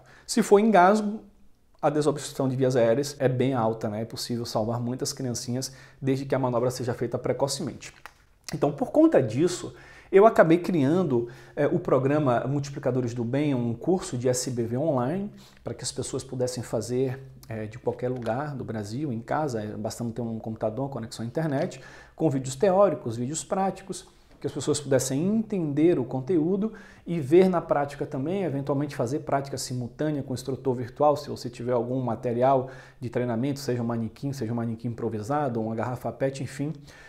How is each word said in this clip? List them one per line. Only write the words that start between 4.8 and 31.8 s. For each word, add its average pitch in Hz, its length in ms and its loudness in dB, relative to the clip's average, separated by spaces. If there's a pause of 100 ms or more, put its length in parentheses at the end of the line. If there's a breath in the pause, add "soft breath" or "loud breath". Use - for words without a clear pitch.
criancinhas 127 600 -6 (280 loud breath)
desde 135 220 0
que 135 100 -4
a 131 60 2
manobra 123 320 2
seja 120 220 -4
feita 120 240 -2
precocemente. 139 760 -4 (600)
Então, 151 180 0
por 233 180 -4
conta 311 320 6
disso, 123 520 0 (360 loud breath)
eu 196 160 10
acabei 175 340 8
criando, 151 680 2 (300 loud breath)
é, 143 100 2
o 175 120 0
programa 135 680 2
Multiplicadores 131 680 -2
do 120 120 -4
Bem, 139 280 0
um 120 200 0
curso 170 440 -2
de 123 120 2
S 123 200 0
B 120 140 -2
V 113 140 -2
online, 160 520 0 (320 loud breath)
para 120 120 -8
que - 100 -10
as - 80 -6
pessoas 127 320 -6
pudessem 123 400 -4
fazer, 123 580 -2 (280)
é, 110 160 -8
de 107 120 -12
qualquer 123 300 -4
lugar 127 480 -4
do 117 80 -8
Brasil, 110 480 -6
em 113 80 -6
casa, 127 420 -2
é, 107 40 -8 (100)
bastando 110 380 -6
ter 123 80 -6
um 113 180 -6
computador, 113 500 -4
conexão 113 360 -8
à - 20 -6
internet, 156 540 -4 (340 loud breath)
com 156 140 0
vídeos 131 260 -2
teóricos, 180 600 4
vídeos 131 260 -4
práticos, - 640 -4 (320 soft breath)
que 143 80 -6
as 135 40 -4
pessoas 143 260 -2
pudessem 135 480 2
entender 175 720 2
o 127 60 0
conteúdo 185 720 0 (340 loud breath)
e 170 100 -2
ver 170 320 6
na 170 120 2
prática 143 440 -2
também, 151 380 -4
eventualmente 139 500 -2
fazer 127 260 -2
prática 139 380 -2
simultânea 131 640 -4
com 135 100 -10
o - 20 -2
instrutor 127 420 -2
virtual, 139 400 2
se 143 140 -8
você 117 200 -8
tiver 120 220 -4
algum 123 300 0